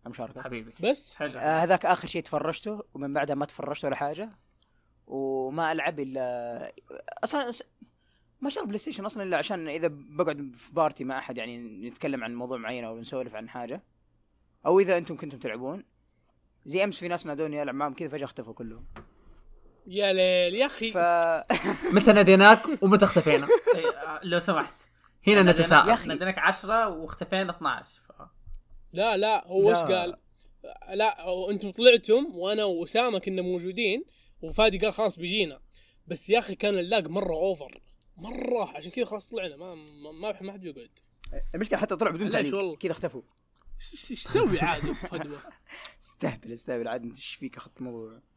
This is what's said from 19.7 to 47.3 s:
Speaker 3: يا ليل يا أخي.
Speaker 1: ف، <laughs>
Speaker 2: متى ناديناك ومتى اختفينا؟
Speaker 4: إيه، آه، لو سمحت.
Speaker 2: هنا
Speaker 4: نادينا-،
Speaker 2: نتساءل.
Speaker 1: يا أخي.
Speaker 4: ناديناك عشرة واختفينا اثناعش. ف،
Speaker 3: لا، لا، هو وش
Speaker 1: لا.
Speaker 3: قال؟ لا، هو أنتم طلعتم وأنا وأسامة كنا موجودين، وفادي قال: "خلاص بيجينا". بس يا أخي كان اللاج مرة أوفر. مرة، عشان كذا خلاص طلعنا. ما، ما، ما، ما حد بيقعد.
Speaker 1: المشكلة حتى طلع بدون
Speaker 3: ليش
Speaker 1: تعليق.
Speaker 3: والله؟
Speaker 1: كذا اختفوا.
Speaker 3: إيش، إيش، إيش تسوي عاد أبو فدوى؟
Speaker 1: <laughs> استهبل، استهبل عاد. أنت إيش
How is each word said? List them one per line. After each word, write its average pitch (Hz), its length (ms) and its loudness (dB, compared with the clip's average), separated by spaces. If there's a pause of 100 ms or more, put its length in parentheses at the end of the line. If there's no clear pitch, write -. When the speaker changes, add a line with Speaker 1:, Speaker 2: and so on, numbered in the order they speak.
Speaker 3:
يا 196 260 2
ليل 180 400 4
يا 240 120 4
أخي. 226 260 -4
Speaker 1:
ف، 190 60 -2 (500)
<laughs> 214 480 0
Speaker 2:
متى 202 180 10
ناديناك 202 680 10
ومتى 202 220 8
اختفينا؟ 151 420 4 (280)
Speaker 4:
إيه، 277 140 0
آه، 156 340 -8
لو 175 160 0
سمحت. 165 340 -2 (540)
Speaker 2:
هنا 202 140 8
Speaker 4:
نادينا-، 180 80 10
Speaker 2:
نتساءل. 170 400 8
Speaker 1:
يا 233 40 8
أخي. 202 140 0
Speaker 4:
ناديناك 180 300 -4
عشرة 196 500 0
واختفينا 175 640 -6
اثناعش. - 480 -8
ف، - 120 -20 (840)
Speaker 3:
لا، 202 240 0
لا، 214 300 0
هو 196 240 4
وش 175 60 4
Speaker 1:
لا. 170 60 2
Speaker 3:
قال؟ 175 340 0 (760)
لا، 208 280 0
هو 185 300 -4
أنتم 202 200 -6
طلعتم 240 640 6
وأنا 202 300 -2
وأسامة 202 560 -2
كنا 190 220 -4
موجودين، 185 640 -4 (360)
وفادي 196 360 2
قال: 196 160 0
"خلاص 208 260 -2
بيجينا". 175 400 -4 (480)
بس 170 220 -6
يا 226 100 4
أخي 196 160 -6
كان 202 220 -2
اللاج 180 300 0
مرة 180 260 -4
أوفر. 160 480 -4 (360)
مرة، 226 600 -6
عشان 165 140 -14
كذا 240 140 -4
خلاص 202 240 -10
طلعنا. 185 260 -8
ما، 175 200 -16
ما، 151 360 -20
ما، 196 300 -8
ما 196 120 -10
حد 196 80 -18
بيقعد. 139 380 -16 (560)
Speaker 1:
المشكلة 190 240 -4
حتى 202 160 -2
طلع 170 160 0
بدون 180 160 -4
Speaker 3:
ليش - 60 -2
Speaker 1:
تعليق. 208 220 -2
Speaker 3:
والله؟ 185 200 -6
Speaker 1:
كذا 160 160 -6
اختفوا. 139 300 -8 (540)
Speaker 3:
إيش، - 180 -16
إيش، - 180 -10
إيش - 120 -8
تسوي - 360 0
عاد 160 260 -2
أبو - 80 -4
فدوى؟ 147 440 -10 (360)
Speaker 1:
<laughs> - 300 -12
استهبل، 117 500 -10
استهبل 117 340 -6
عاد. 117 160 -6
أنت 117 120 -12
إيش - 180 -16